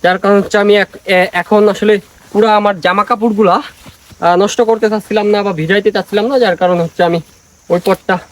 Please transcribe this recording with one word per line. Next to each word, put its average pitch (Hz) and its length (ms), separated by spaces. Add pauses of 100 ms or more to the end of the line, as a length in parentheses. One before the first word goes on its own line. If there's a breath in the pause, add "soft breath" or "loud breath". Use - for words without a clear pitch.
যার 180 160
কারণে 202 220
হচ্ছে 196 180
আমি 208 180
এক-, 196 300
এ-, 185 260
এখন 208 360
আসলে 208 320 (320)
পুরা 214 240
আমার 202 240
জামা 180 240
কাপড়গুলা, 214 520
আহ, - 800
নষ্ট 202 240
করতে 220 300
চাচ্ছিলাম 214 360
না 208 160
বা 196 100
ভিজাইতে 185 400
চাচ্ছিলাম 202 340
না, 269 120
যার 196 180
কারণে 180 260
হচ্ছে 170 220
আমি 170 160 (500)
ওই 175 140
পথটা 185 340 (140)